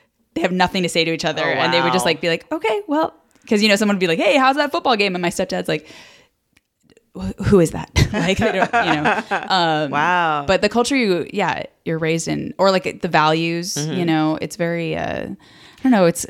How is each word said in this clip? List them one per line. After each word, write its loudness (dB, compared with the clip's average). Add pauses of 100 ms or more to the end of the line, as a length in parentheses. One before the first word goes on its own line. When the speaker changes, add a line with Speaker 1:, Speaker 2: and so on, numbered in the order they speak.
(340)
Speaker 1:
they -4
have 0
nothing 0
to 0
say 0
to -2
each -4
other. -2
Speaker 2:
Oh, -2
Speaker 1:
And 0
they 2
would 2
just, 0
Speaker 2:
wow. 2
Speaker 1:
like, -2
be -2
like, -2
"Okay, -2
well," -2 (340)
'cause, 2
you 4
know, 4
someone 0
would -4
be 0
like, 0
"Hey, 2
how's 4
that -2
football 0
game?" 0
And -4
my -2
stepdad's -4
like, -4 (1300)
"Wh-, -8
who 6
is 4
that?" -10
<laughs> 4
Like, 0
they 0
don't, 0
you 2
know. 2
Speaker 2:
<laughs> -4
Speaker 1:
Um, 0
Speaker 2:
Wow. 0
Speaker 1:
but 2
the 4
culture 0
you, 0
yeah, -2 (200)
you're -4
raised -2
in, -6
or, 4
like, 0
the -2
values, 0
Speaker 2:
Mm-hmm. -4
Speaker 1:
you -2
know, 0
it's -8
very, -4
uh, -6
I -20
don't 4
know. 6
It's 0